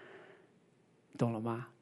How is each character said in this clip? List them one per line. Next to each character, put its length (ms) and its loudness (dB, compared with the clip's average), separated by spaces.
懂 140 6
了 80 0
吗？ 300 0